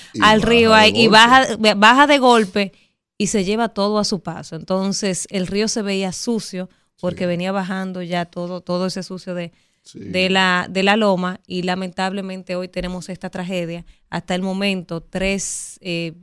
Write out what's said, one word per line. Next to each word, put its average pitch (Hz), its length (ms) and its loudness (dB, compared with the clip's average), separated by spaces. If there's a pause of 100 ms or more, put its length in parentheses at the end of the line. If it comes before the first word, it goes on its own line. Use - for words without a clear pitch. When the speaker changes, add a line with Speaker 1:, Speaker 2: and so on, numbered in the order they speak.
(140)
Speaker 1:
Y 220 80 -6
Speaker 2:
al 214 180 6
Speaker 1:
baja 214 100 2
Speaker 2:
río 233 200 6
Speaker 1:
de 220 60 8
Speaker 2:
ahí, 214 160 8
y 226 160 4
Speaker 1:
golpe. - 20 4
Speaker 2:
baja, 220 680 6
baja 240 320 6
de 285 120 4
golpe 220 520 2 (460)
y 208 100 -2
se 202 160 -2
lleva 220 260 -2
todo 208 280 -2
a 208 80 0
su 190 160 -4
paso. - 340 -12
Entonces, 190 760 -4
el 185 160 -4
río 202 200 -2
se 220 140 -4
veía 196 320 -4
sucio 190 560 -6 (320)
porque 175 220 -4
Speaker 1:
Sí. 180 40 -2
Speaker 2:
venía 175 240 -4
bajando 190 520 -6
ya 175 220 -4
todo, 175 360 -10
todo 180 240 -4
ese 185 160 -6
sucio 185 320 -12
de, 170 180 -10 (300)
Speaker 1:
Sí. - 180 -20
Speaker 2:
de 185 300 -2
la, 185 400 2
de 185 140 -2
la 202 140 4
loma 185 500 -2
y 180 160 -6
lamentablemente 185 920 -6
hoy 180 120 -8
tenemos 180 420 -10
esta 185 220 -12
tragedia. 175 540 -8 (240)
Hasta 175 260 -6
el 185 80 -4
momento, 190 580 -4
tres, - 800 -6
eh, 170 420 -6